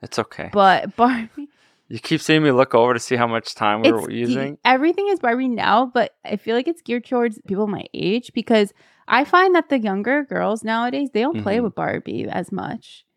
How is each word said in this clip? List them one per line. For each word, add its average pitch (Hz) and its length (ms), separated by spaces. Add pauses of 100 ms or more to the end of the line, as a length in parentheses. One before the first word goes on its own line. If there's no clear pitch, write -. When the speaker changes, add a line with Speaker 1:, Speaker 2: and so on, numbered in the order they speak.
Speaker 1:
It's - 180
okay. - 320
Speaker 2:
But 190 440
Barbie 247 540 (400)
Speaker 1:
You 113 100
keep - 220
seeing 156 220
me 147 80
look 127 240
over 120 180
to 117 60
see - 160
how 120 120
much 113 280
time 107 260
we're 113 160
Speaker 2:
It's 104 100
the - 60
Speaker 1:
using. 135 520
Speaker 2:
everything 311 440
is 381 100
Barbie 254 300
now, 226 360
but 247 300 (100)
I - 120
feel 220 180
like 254 120
it's 330 140
geared 233 240
towards 240 420
people 202 200
my 202 260
age 202 400
because 214 400 (340)
I 254 180
find 370 300
that 359 140
the 277 100
younger 214 440
girls 190 400
nowadays, 240 500
they 214 80
don't 240 220
play 202 140
Speaker 1:
Mm-hmm. 247 80
Speaker 2:
with 208 100
Barbie - 540
as - 220
much. - 540 (120)